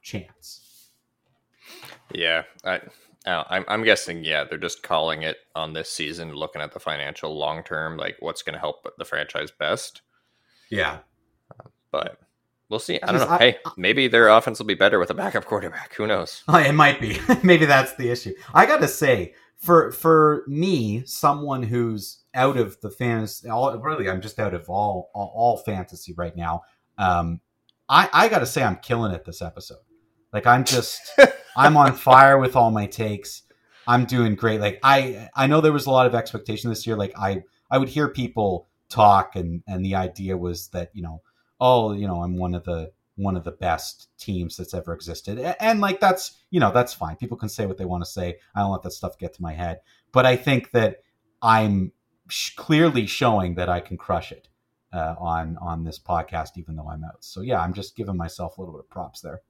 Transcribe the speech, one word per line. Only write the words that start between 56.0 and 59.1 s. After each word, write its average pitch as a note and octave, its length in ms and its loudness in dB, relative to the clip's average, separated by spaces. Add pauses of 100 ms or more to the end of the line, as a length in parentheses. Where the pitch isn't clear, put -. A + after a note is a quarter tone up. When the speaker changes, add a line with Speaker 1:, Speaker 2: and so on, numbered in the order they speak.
Speaker 1:
even E2 200 -12
though D2+ 120 -12
I'm D#2 140 -12
out. D#2+ 220 -18
So, - 160 -16
yeah, A#2 200 -4
I'm F2 140 -4
just - 220 -14
giving G2 200 -6
myself E2+ 420 -10
a - 20 -16
little F2 160 -14
bit C2+ 80 -20
of - 60 -20
props - 320 -14